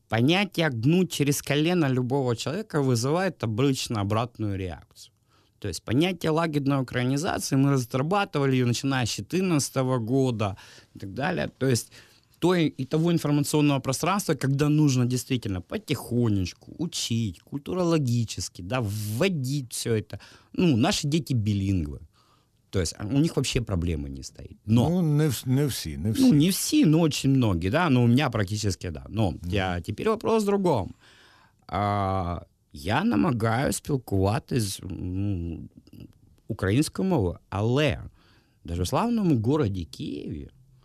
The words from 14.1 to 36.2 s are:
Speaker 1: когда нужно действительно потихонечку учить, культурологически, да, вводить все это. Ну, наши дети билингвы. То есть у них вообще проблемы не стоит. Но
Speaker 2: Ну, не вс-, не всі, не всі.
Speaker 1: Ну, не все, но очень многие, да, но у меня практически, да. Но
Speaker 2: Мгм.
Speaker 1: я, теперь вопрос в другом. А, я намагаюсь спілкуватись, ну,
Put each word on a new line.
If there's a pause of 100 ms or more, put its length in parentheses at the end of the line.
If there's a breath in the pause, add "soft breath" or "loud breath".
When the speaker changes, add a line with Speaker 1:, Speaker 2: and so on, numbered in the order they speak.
Speaker 1:
когда
нужно
действительно
потихонечку
учить,
культурологически,
да,
вводить
все
это. (340 loud breath)
Ну,
наши
дети
билингвы. (680 soft breath)
То
есть (180)
у
них
вообще
проблемы
не
стоит.
Но
Speaker 2:
Ну,
не
вс-,
не
всі,
не
всі.
Speaker 1:
Ну,
не
все,
но
очень
многие,
да,
но
у
меня
практически,
да.
Но
Speaker 2:
Мгм.
Speaker 1:
я,
теперь
вопрос
в
другом. (720 soft breath)
А, (320)
я
намагаюсь
спілкуватись, (100)
ну, (880)